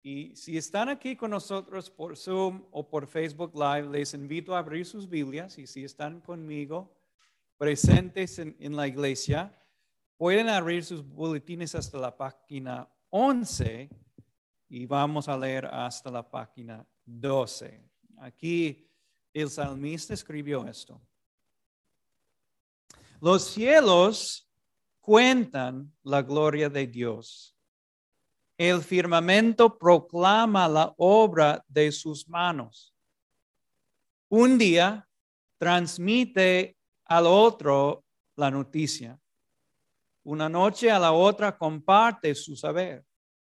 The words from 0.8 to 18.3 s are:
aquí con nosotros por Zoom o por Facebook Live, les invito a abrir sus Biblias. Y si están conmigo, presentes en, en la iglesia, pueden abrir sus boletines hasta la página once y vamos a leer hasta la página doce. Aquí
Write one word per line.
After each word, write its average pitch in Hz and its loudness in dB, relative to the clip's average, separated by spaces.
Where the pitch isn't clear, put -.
aquí 262 -10
con 220 -10
nosotros 190 -10
por 160 -16
Zoom 185 -6
o 147 -12
por 147 -8
Facebook 160 -8
Live, 147 -4
les 143 -6
invito 156 -10
a 175 -2
abrir 160 -10
sus 196 -18
Biblias. 156 -10
Y 135 -20
si 135 -16
están 151 -14
conmigo, 160 -12
presentes 180 0
en, 156 -14
en 147 -10
la 147 -6
iglesia, 143 -6
pueden 196 0
abrir 170 -4
sus 160 -14
boletines 160 -10
hasta 147 -10
la 127 -10
página 131 -14
once 196 -2
y 123 -14
vamos 143 -4
a 139 -6
leer 131 -8
hasta 123 -12
la 120 -12
página 117 -18
doce. 120 -6
Aquí 160 -6